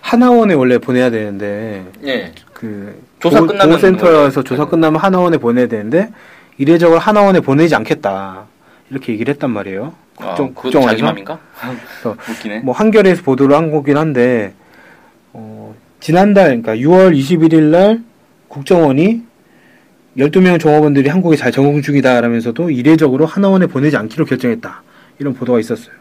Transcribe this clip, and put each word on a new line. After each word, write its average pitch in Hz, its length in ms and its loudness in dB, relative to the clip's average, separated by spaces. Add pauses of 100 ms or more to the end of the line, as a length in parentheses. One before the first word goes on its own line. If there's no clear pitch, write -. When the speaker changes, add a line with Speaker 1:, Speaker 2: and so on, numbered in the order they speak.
Speaker 1:
하나원에 233 520 2
원래 127 240 2
보내야 127 320 0
되는데, 104 760 -8 (200)
Speaker 2:
예. 104 280 -8 (180)
Speaker 1:
그 104 500 -16 (180)
Speaker 2:
조사 170 180 2
Speaker 1:
보호-, 165 100 4
Speaker 2:
끝나면 190 220 2
Speaker 1:
보호센터에서 160 720 2
Speaker 2:
뭐, - 20 -4
Speaker 1:
조사 131 220 -4
Speaker 2:
네. 147 40 -12
Speaker 1:
끝나면 160 300 0
하나원에 180 380 0
보내야 120 300 0
되는데, 120 420 -4 (480)
이례적으로 165 420 2
하나원에 202 400 2
보내지 151 360 0
않겠다, 98 720 -6 (440)
이렇게 131 240 -10
얘기를 117 200 -4
했단 139 160 -6
말이에요. 101 440 -8 (240)
Speaker 2:
아, - 80 -18 (100)
Speaker 1:
국정-, 131 140 -4
Speaker 2:
그것도 - 140 -20
Speaker 1:
국정원에서. 127 340 0
Speaker 2:
자기 113 60 -4
맘인가? 107 360 -8 (600)
Speaker 1:
그래서 107 180 -10
Speaker 2:
<laughs> - 100 -20
웃기네. 107 300 -10
Speaker 1:
뭐 127 140 -6
한겨레에서 202 500 2
보도를 139 320 2
한 160 160 0
거긴 143 260 0
한데, 123 560 -2 (800)
어, 110 400 -20 (260)
지난달, 196 480 2
그러니까 113 320 -2
유월 180 360 4
이십일일 156 540 2
날 202 320 2 (460)
국정원이 165 720 0 (960)
"열두 151 240 2
명 180 160 4
종업원들이 151 520 2
한국에 165 260 0
잘 123 160 -2
적응 143 320 0
중이다."라면서도 123 880 -2
이례적으로 143 560 2
하나원에 190 400 0
보내지 139 300 -2
않기로 113 280 -4
결정했다, 120 560 -6 (380)
이런 139 160 -6
보도가 120 240 -2
있었어요. 110 420 -10